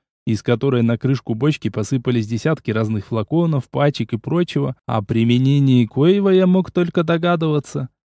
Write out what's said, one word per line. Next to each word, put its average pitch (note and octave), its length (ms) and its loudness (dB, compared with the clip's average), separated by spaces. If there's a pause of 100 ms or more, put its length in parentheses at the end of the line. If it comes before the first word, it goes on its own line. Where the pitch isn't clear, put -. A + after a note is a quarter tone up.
(260)
из G#2+ 160 -2
которой B2 400 0
на A#2 160 2
крышку B2+ 380 -2
бочки C3+ 340 -2
посыпались A#2 580 -2
десятки A#2 440 -4
разных G#2+ 360 -2
флаконов, D3 640 -2
пачек C#3 440 -2
и A2+ 40 -2
прочего, C#3 580 -2 (120)
о A2+ 160 -2
применении B2 840 2
коего F#3+ 440 2
я F#3 180 4
мог F3+ 240 2
только E3+ 320 0
догадываться. D#3+ 840 -2 (220)